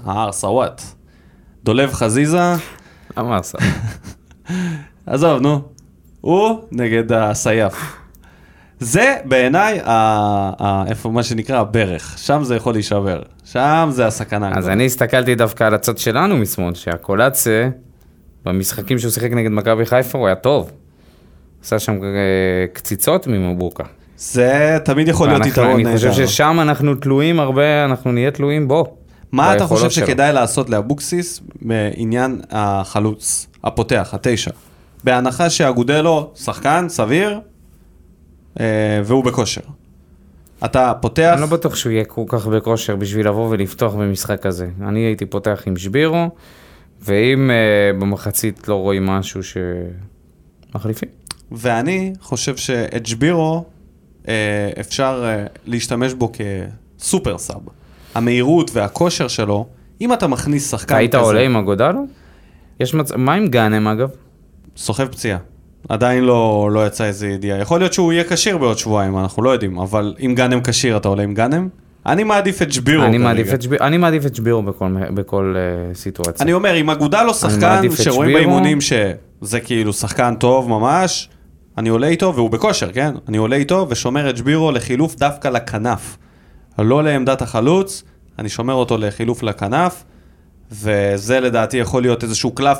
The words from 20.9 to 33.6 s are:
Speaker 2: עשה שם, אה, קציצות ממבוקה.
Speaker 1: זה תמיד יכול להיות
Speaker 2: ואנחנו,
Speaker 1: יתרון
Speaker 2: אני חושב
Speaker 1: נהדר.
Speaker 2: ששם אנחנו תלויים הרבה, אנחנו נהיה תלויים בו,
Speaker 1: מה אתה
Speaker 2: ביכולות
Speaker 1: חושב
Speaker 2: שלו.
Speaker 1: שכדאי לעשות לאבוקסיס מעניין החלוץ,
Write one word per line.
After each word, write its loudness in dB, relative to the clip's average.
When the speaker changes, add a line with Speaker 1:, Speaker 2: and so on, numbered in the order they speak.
Speaker 2:
עשה -2
שם, -4
אה, -6
קציצות -2
ממבוקה. -2
Speaker 1:
זה 2
תמיד 2
יכול 2
להיות 4
Speaker 2:
ואנחנו, 2
Speaker 1:
יתרון 4
Speaker 2:
אני 2
חושב 2
Speaker 1:
נהדר. 2
Speaker 2:
ששם 2
אנחנו 2
תלויים 2
הרבה, 2
אנחנו 0
נהיה 2
תלויים 0
בו, 0
Speaker 1:
מה 4
אתה 2
Speaker 2:
ביכולות 2
Speaker 1:
חושב 2
Speaker 2:
שלו. 2
Speaker 1:
שכדאי 2
לעשות 0
לאבוקסיס -4
מעניין -2
החלוץ, -2